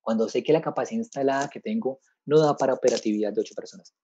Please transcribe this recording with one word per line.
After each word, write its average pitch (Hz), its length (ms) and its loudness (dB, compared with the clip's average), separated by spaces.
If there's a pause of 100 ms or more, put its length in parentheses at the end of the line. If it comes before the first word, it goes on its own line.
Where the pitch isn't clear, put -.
cuando 113 260 0
sé 123 140 -2
que 151 120 2
la 160 80 4
capacidad 127 360 -4
instalada 135 520 -2
que 117 100 -14
tengo 113 400 -4 (260)
no 151 140 4
da 147 180 4
para 135 160 2
operatividad 107 580 0
de 107 100 -2
ocho - 120 -6
personas. - 400 -16 (100)